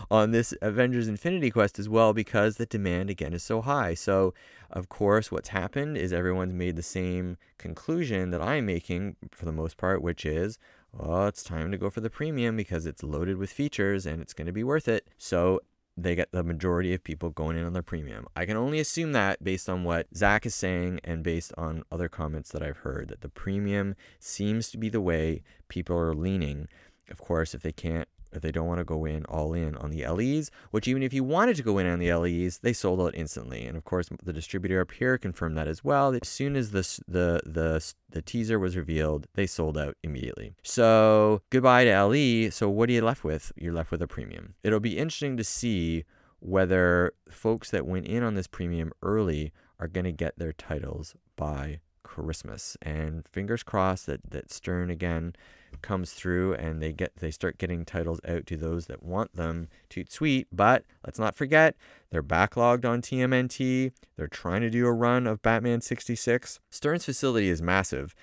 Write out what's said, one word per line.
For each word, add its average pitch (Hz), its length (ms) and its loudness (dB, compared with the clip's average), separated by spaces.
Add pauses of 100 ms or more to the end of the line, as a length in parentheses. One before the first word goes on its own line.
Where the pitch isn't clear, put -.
on 107 220 6
this 117 300 2
Avengers 117 480 2
Infinity 151 420 0
Quest 107 260 2
as 104 120 -6
well, 110 240 6
because 107 420 2
the 117 100 -4
demand, 95 440 0
again, 82 240 -4
is 87 100 -6
so 110 160 -2
high. 117 340 0
So, 95 400 2 (380)
of 90 160 -8
course, 104 420 2
what's - 200 -6
happened 139 480 -4
is 90 160 -2
everyone's 92 400 0
made 90 240 -2
the 85 60 -6
same 90 520 -4 (220)
conclusion 101 720 -2
that 85 100 -2
I'm 123 240 0
making 90 520 -4 (120)
for - 140 -14
the 85 80 -4
most 80 240 -4
part, 92 260 0
which 85 240 -4
is, 82 320 -2 (340)
well, 90 340 0
it's 104 160 -4
time 82 300 -4
to 98 60 -4
go 95 120 -2
for 92 120 -6
the 113 80 -4
premium 131 460 -2
because 90 300 -4
it's 73 160 -8
loaded 80 360 -2
with 95 120 -4
features 98 560 -2
and 80 160 -6
it's - 120 -14
gonna 82 180 -8
be 107 120 -4
worth 143 240 0
it. 113 300 0
So 90 420 2 (380)
they 87 160 0
get 87 180 0
the 90 120 0
majority 87 500 0
of 92 100 -4
people 78 280 -6
going 80 260 -2
in 85 80 -4
on 87 80 -4
their 90 80 -2
premium. 69 540 -8
I 85 100 -2
can 107 120 -2
only 143 220 0
assume 156 340 -2
that 98 300 2
based 92 260 -2
on 90 140 0
what 85 320 0
Zach 101 300 4
is 113 80 -4
saying 90 500 -2
and 82 200 -4
based 85 340 -2
on 80 340 -6
other 82 180 -2
comments 78 420 -6
that 76 100 -6
I've 73 160 -6
heard, - 320 -6
that - 120 -12
the - 80 -12
premium 98 640 -2 (240)
seems 107 500 -2
to - 80 -12
be 110 120 -2
the 110 120 0
way 82 400 2 (260)
people 87 300 -2
are 82 160 2
leaning. 78 540 -2 (420)
Of - 100 -16
course, 82 360 -2
if - 80 -12
they 80 80 -4
can't, 82 360 -4 (240)
if 78 100 -8
they 78 100 -2
don't 82 140 -2
wanna 87 180 -2
go 80 220 -4
in 78 200 -4
all 78 280 -2
in 80 220 -2
on 76 160 -8
the 78 120 -4
L 82 160 -2
Es, 143 300 0 (220)
which 107 160 0
even 131 160 0
if 127 100 -2
you 135 100 0
wanted 185 320 2
to 147 60 -4
go 107 160 2
in 92 80 2
on 87 140 2
the 87 100 2
L 85 160 2
Es, 87 320 0
they 120 160 0
sold 92 260 0
out 87 140 2
instantly. 62 540 -8
And 82 100 -8
of 80 60 -10
course, 90 260 -2 (140)
the 87 100 -6
distributor 92 480 -2
up 87 80 0
here 127 300 0
confirmed 87 360 -4
that 78 120 -2
as 80 160 -6
well. 139 360 2
As - 80 -8
soon 139 280 -4
as 117 160 -2
the 98 80 2
s-, - 280 -4
the, 85 380 2
the 80 300 0
s-, - 180 -4 (160)
the 82 140 -6
teaser 113 340 -2
was 92 180 0
revealed, 78 600 0
they 101 100 2
sold 78 320 -2
out 71 240 -4
immediately. 80 640 -8
So 110 880 8
goodbye 127 320 8
to 117 80 8
L 101 240 6
E. 117 340 4
So 104 220 0
what 113 180 4
are 123 40 4
you 117 100 4
left 117 200 0
with? 78 320 -4
You're 85 160 -4
left 82 200 -2
with 85 100 -2
a 80 60 -2
premium. 85 560 -12
It'll 107 160 4
be 101 180 -2
interesting 143 400 -4
to 110 60 -2
see 82 600 0 (360)
whether 90 760 4 (160)
folks - 400 -2
that 82 160 -2
went 92 220 -4
in 117 160 0
on 110 100 0
this 95 140 -2
premium 85 460 -4 (100)
early 90 500 0 (260)
are 85 80 -6
gonna 90 240 -2
get 80 280 -4
their 82 140 -4
titles 78 600 -8 (200)
by 76 460 -6 (200)
Christmas. - 800 -10
And 78 460 -6
fingers 101 340 -4
crossed 95 460 0
that, 69 140 -6 (100)
that - 200 -10
Stern 90 380 -4
again 85 460 -4 (460)
comes 92 320 -4
through 92 400 0
and 80 300 -4
they 78 100 -4
get, - 220 -6
they 78 160 -6
start - 260 -4
getting 85 260 -4
titles 82 440 -4
out 85 180 -4
to 87 100 -6
those 82 300 -4
that - 160 -14
want 92 340 -4
them, 82 320 -4 (220)
toot - 220 -10
sweet. 143 400 0
But 104 340 4 (180)
let's - 140 -12
not 107 180 0
forget, 156 400 6 (360)
they're 82 100 0
backlogged 117 640 4
on 120 160 2
T 127 200 -2
M 127 120 4
N 127 140 4
T. 127 440 0 (240)
They're 78 120 -6
trying 90 340 -2
to 117 80 0
do 120 160 2
a 120 80 4
run 120 320 2
of 110 160 -2
Batman 117 400 2
sixty-six. - 800 -2 (100)
Stern's 165 360 -2
facility 120 440 2
is 85 100 2
massive, 85 640 0